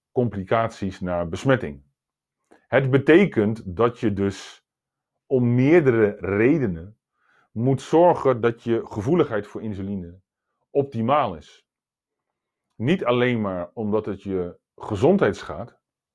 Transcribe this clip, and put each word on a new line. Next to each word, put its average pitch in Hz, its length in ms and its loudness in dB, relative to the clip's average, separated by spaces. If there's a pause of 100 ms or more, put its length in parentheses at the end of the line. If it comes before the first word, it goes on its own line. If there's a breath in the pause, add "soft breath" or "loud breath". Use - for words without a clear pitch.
(120)
complicaties 107 880 -2
na 87 260 -4
besmetting. 87 580 -2 (840 soft breath)
Het 131 220 2
betekent 123 840 2
dat 117 240 0
je 107 140 -2
dus 98 520 -6 (600)
om 123 300 2
meerdere 127 640 4
redenen 101 800 0 (540)
moet 127 300 -2
zorgen 160 600 2
dat 117 220 -2
je 113 220 -2
gevoeligheid 117 600 -2
voor - 140 -14
insuline 95 580 -10 (500)
optimaal 131 640 0
is. - 320 -20 (1080)
Niet 143 300 -2
alleen 123 360 2
maar 92 320 -4
omdat 107 320 -2
het 98 180 -8
je 90 360 -6 (160)
gezondheid 120 600 0
schaadt, - 440 -14 (360)